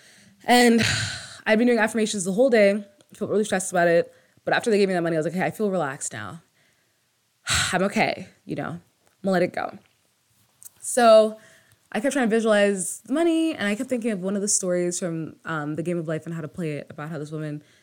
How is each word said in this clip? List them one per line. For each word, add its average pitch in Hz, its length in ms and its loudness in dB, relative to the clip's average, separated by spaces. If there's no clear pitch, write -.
And 240 380 6
<sighs> - 320 -16
I've 214 120 4
been 240 100 4
doing 240 100 4
affirmations 214 460 -2
the 190 80 -2
whole 247 180 4
day. 208 220 6
I - 420 -10
felt - 160 -8
really 202 140 0
stressed 190 260 -4
about 175 160 2
it. 170 260 2
But 160 100 0
after 151 160 0
they 202 80 4
gave 202 100 4
me 190 60 -2
that 170 80 -2
money, 165 140 -2
I - 20 0
was 156 80 -2
like, 160 80 -6
"Hey, 180 80 -2
I 151 80 -2
feel 208 200 -4
relaxed 147 420 -4
now. 107 300 -12
<sighs> - 260 -2
I'm 180 120 0
okay, 196 440 -2
you - 120 -8
know, - 140 -8
I'm 170 100 -12
gonna 190 100 -2
let 175 100 2
it 180 100 0
go." - 260 -8
So 220 560 6
I 214 80 -4
kept 262 140 -2
trying 247 140 0
to 208 60 2
visualize 202 680 2
the - 80 -6
money, 320 420 2
and 208 140 -4
I 208 60 0
kept 262 160 -6
thinking 240 200 -2
of 190 100 -4
one 190 140 -4
of 202 60 -2
the 208 80 -2
stories 175 500 -2
from, 165 460 -6
um, 156 320 -6
The 165 60 -6
Game 170 160 -4
of 160 100 -6
Life 156 160 -6
and 165 100 -10
How 160 60 -8
to 151 80 -10
Play 160 300 -8
It - 100 -12
about 151 220 -14
how 165 80 -8
this 151 120 -10
woman 151 320 -10